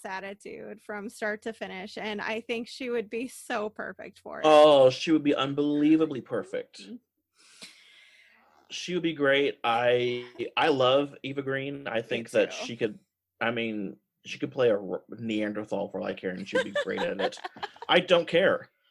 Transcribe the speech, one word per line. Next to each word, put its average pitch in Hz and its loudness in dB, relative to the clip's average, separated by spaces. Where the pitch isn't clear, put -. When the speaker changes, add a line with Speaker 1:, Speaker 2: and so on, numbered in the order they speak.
Speaker 1:
attitude 196 -12
from 208 -10
start 214 -6
to 226 -8
finish. 190 -12
And 208 -6
I 220 -4
think 233 -6
she 254 -8
would 233 -4
be 233 -6
so 214 -6
perfect - -14
for - -14
it. - 2
Speaker 2:
Oh, 151 10
she 131 -2
would 151 4
be 143 2
unbelievably 147 2
perfect. - -8
Speaker 1:
Mm-hmm. 214 -16
Speaker 2:
She - -8
would 175 -2
be 165 0
great. 139 2
I, 123 2
I 135 2
love 139 4
Eva 135 -6
Green. 135 -6
I 104 -4
Speaker 1:
Me 117 -2
Speaker 2:
think 117 -6
that 107 2
Speaker 1:
too. - -8
Speaker 2:
she 120 -10
could, 113 -4
I 117 0
mean, 110 -6
she - -14
could 143 -6
play 131 2
a 101 2
r-, 90 -8
Neanderthal 107 -4
for 95 -8
all 101 -6
I 95 -4
care, 95 -6
and 92 -10
she'd - 0
be - -10
great - -4
at - -4
it. - -4
Speaker 1:
<laughs> - -14
Speaker 2:
I 165 6
don't 175 2
care. 160 0